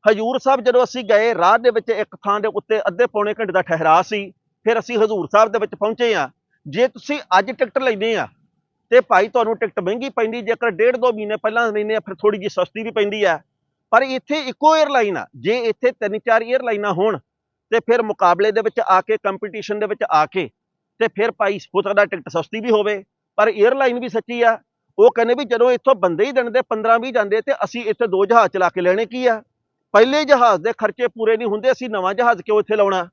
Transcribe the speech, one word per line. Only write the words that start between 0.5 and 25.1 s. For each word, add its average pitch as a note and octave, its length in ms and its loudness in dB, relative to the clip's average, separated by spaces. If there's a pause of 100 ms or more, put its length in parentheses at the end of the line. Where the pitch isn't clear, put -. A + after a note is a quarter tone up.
ਜਦੋਂ B3 220 2
ਅਸੀਂ B3 200 -6
ਗਏ, A3 300 2
ਰਾਹ A3 240 4
ਦੇ A#3+ 120 2
ਵਿੱਚ A3+ 200 -4
ਇੱਕ G#3+ 260 -4
ਥਾਂ G#3 240 -4
ਦੇ G#3+ 160 -4
ਉੱਤੇ G#3+ 240 -2
ਅੱਧੇ G3 260 0
ਪੌਣੇ G#3 280 -2
ਘੰਟੇ G#3 200 -6
ਦਾ F3+ 80 4
ਠਹਿਰਾਅ E3 420 2
ਸੀ, G3+ 280 -6 (340)
ਫਿਰ A3+ 140 2
ਅਸੀਂ A#3 180 -6
ਹਜ਼ੂਰ G#3 340 0
ਸਾਹਿਬ G#3+ 200 4
ਦੇ A3+ 80 -2
ਵਿੱਚ G#3 160 -6
ਪਹੁੰਚੇ A3 400 -2
ਆ। C#3 140 -4 (380)
ਜੇ G3 200 0
ਤੁਸੀਂ C#4 320 -6 (200)
ਅੱਜ G3+ 120 -4
ਟਿਕਟ G#3+ 260 -4
ਲੈਂਦੇ A3+ 400 -2
ਆ B2+ 100 -4 (640)
ਤੇ A#3+ 100 6
ਭਾਈ G#3 280 2
ਤੁਹਾਨੂੰ A3 300 -2
ਟਿਕਟ G#3 220 -6
ਮਹਿੰਗੀ A3 300 -4
ਪੈਂਦੀ, A3+ 320 -4
ਜੇਕਰ A3+ 280 -2
ਡੇਢ A3+ 280 0
ਦੋ B3 140 0
ਮਹੀਨੇ G#3+ 240 -6
ਪਹਿਲਾਂ A3 360 -2
ਲੈਂਦੇ G#3+ 240 -2
ਆ G#3+ 40 -2
ਫਿਰ G3 160 -12
ਥੋੜ੍ਹੀ G#3 240 0
ਜਿਹੀ G3 100 -6
ਸਸਤੀ F#3+ 340 -4
ਵੀ A3+ 80 -8
ਪੈਂਦੀ G#3 320 -2
ਆ। E3 160 2 (500)
ਪਰ A3+ 120 4
ਇੱਥੇ C4+ 380 -4
ਇੱਕੋ D4 360 2
ਏਅਰਲਾਈਨ C4 420 0
ਆ, G#2+ 80 -8 (100)
ਜੇ E3 240 -2
ਇੱਥੇ A#3+ 320 -2
ਤਿੰਨ G#3+ 280 -6
ਚਾਰ A3+ 220 2
ਏਅਰਲਾਈਨਾਂ A3+ 500 -2
ਹੋਣ F#3 260 0 (540)
ਤੇ A3+ 80 2
ਫਿਰ A#3 220 0
ਮੁਕਾਬਲੇ G3+ 500 2
ਦੇ G#3+ 100 0
ਵਿੱਚ - 180 -4
ਆ F#3 220 2
ਕੇ, A3 160 -2
ਕੰਪੀਟੀਸ਼ਨ G#3 640 -6
ਦੇ G#3+ 60 -2
ਵਿੱਚ G#3 260 -6
ਆ D3+ 140 2
ਕੇ D#3+ 240 -6 (500)
ਤੇ A3+ 80 0
ਫਿਰ A3 240 -2
ਭਾਈ G#3 260 -4
ਹੋ - 240 -4
ਸਕਦਾ G3+ 240 0
ਟਿਕਟ E3+ 240 -12
ਸਸਤੀ E3+ 300 -6
ਵੀ A#3 120 -2
ਹੋਵੇ। G#3 320 0 (320)
ਪਰ G#3+ 120 2
ਏਅਰਲਾਈਨ B3 520 2
ਵੀ A#3+ 100 -8
ਸੱਚੀ A#3 320 -6
ਆ, A3+ 160 2 (420)
ਉਹ A3+ 120 8